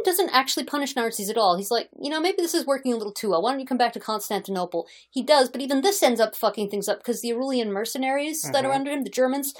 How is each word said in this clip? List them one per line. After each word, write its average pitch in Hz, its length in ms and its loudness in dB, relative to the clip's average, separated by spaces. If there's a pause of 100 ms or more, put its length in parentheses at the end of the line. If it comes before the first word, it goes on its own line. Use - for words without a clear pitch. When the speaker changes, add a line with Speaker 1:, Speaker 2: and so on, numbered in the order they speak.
Speaker 1:
doesn't 359 260 2
actually 262 340 4
punish - 320 -4
Narses 220 320 -2
at 214 80 -4
all. 190 220 4
He's 202 140 -6
like, - 180 0 (100)
"You 285 80 -6
know, 311 120 -2
maybe 381 200 0
this 339 140 -2
is 302 100 0
working 269 280 0
a 233 40 0
little 208 160 -6
too 208 180 -4
well. 170 120 2
Why 233 80 2
don't 277 100 -2
you 262 60 -8
come 254 100 -2
back 240 180 2
to 208 60 -10
Constantinople?" 190 840 -4 (240)
He 262 120 -2
does, 262 280 6
but 254 100 -6
even 269 220 0
this 392 200 2
ends 240 180 4
up 220 160 2
fucking 208 340 -2
things 202 180 -2
up 202 140 -2
'cause 233 180 -4
the 233 120 -4
Aurelian 240 400 -2
mercenaries 269 680 -2
that 277 220 0
are 269 40 -2
Speaker 2:
Mm-hmm. - 80 0
Speaker 1:
under 277 160 -2
him, 285 120 -2
the 202 60 -8
Germans, 262 500 0